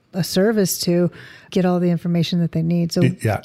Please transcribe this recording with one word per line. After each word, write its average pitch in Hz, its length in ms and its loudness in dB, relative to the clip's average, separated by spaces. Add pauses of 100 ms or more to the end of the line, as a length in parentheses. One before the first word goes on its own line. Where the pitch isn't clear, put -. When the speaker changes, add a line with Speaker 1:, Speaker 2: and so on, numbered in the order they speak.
(140)
Speaker 1:
a 185 100 -2
service 208 560 0
to 175 320 0 (400)
get 185 140 0
all 180 160 0
the 180 80 2
information 170 500 0
that 165 140 0
they 165 100 -2
need. 170 300 0
So 180 100 0
Speaker 2:
It, 180 180 0
yeah, 104 240 0